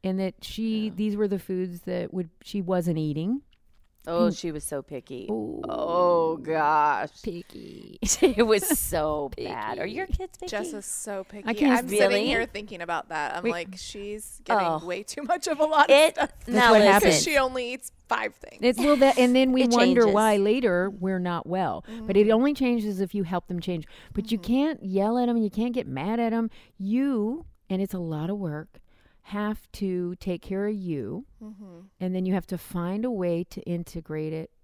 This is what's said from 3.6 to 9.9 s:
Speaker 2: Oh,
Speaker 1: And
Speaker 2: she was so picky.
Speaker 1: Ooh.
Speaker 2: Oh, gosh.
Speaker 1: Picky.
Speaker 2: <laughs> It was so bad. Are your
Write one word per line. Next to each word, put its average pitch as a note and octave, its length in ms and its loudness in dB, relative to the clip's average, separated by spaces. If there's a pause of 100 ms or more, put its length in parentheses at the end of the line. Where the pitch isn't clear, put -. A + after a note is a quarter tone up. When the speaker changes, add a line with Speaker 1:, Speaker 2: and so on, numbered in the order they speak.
Speaker 2:
Oh, E3+ 200 2
Speaker 1:
And G3 80 0
Speaker 2:
she E3+ 160 -8
was D3 120 -10
so C#3 200 -6
picky. C3 480 -12
Speaker 1:
Ooh. - 360 -6
Speaker 2:
Oh, E3+ 720 2
gosh. D3 880 0
Speaker 1:
Picky. - 760 -14 (120)
Speaker 2:
<laughs> - 120 0
It A#3+ 240 4
was G#3+ 180 4 (140)
so D3+ 580 -2
bad. A2+ 440 -8
Are F3+ 80 -6
your D4 180 -8